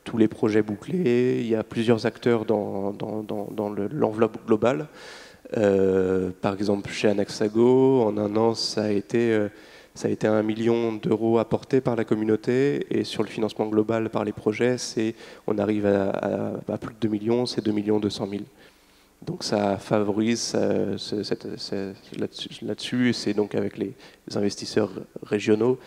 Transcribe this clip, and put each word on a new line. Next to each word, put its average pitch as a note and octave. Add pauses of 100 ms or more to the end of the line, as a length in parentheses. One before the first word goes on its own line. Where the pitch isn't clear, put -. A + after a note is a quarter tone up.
tous -
les A2
projets G#2+
bouclés, B2+
il A#2+
y A2
a A2
plusieurs A2+
acteurs A2+
dans, G#2
dans, G#2+
dans, G#2+
dans G#2
le, G2+
l'enveloppe A2+
globale. A#2+ (720)
Euh, F#2+ (100)
par G2
exemple, G2+
chez -
Anaxago, A#2
en G#2
un G#2
an, A2+
ça -
a G#2+
été, A#2
euh, G#2 (460)
ça -
a -
été G#2
un G#2+
million A2+
d'euros A2+
apportés A2+
par A#2+
la A2+
communauté. A#2+
Et A2
sur -
le G#2+
financement G#2+
global A2
par G#2+
les G#2+
projets, A#2+
c'est, A2+ (320)
on G#2+
arrive G#2
à, G2
à, G2+ (200)
à G#2+
plus -
de -
deux A2+
millions, A2+
c'est A#2+
deux G#2+
millions G#2
deux G#2
cent G#2
mille. G2+ (800)
Donc F3
ça G#2
favorise, A2
euh, G2+
ce, G#2
cette, -
ce, G2 (240)
là-dessus, - (120)
là-dessus, B2
et A#2
c'est -
donc G2+
avec G#2
les G2+ (400)
investisseurs G2+ (320)
régionaux G#2+